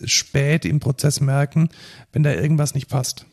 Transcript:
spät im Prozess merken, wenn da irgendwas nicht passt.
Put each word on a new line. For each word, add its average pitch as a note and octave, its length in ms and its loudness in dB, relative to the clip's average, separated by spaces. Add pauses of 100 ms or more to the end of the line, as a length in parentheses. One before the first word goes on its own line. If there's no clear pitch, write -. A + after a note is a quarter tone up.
spät C#3+ 600 0
im D3+ 160 0
Prozess C#3+ 400 -2
merken, C#3+ 480 2 (420)
wenn D3+ 120 0
da D3 100 2
irgendwas D3 420 0
nicht C3+ 140 -6
passt. - 440 -4